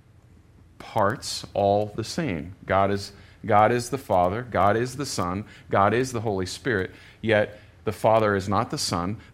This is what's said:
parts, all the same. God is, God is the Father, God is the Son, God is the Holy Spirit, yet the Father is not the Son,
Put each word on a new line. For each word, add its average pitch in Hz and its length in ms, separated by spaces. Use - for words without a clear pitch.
parts, - 760
all 101 420
the 110 100
same. 95 500
God 98 260
is, 101 220
God 107 260
is 120 200
the 139 80
Father, 92 520
God 101 260
is 123 200
the 143 80
Son, 95 400
God 104 240
is 123 200
the 113 100
Holy 98 240
Spirit, 95 440
yet 107 400
the 107 80
Father 110 420
is 95 140
not 104 220
the 151 80
Son, 95 400